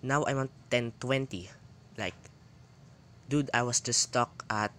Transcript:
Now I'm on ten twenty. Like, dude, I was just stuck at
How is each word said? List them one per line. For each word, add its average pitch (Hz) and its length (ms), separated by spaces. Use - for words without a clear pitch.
Now 139 240
I'm 135 120
on 135 120
ten 120 280
twenty. 127 520
Like, 98 220
dude, 139 240
I 120 80
was 123 180
just - 220
stuck - 480
at 104 300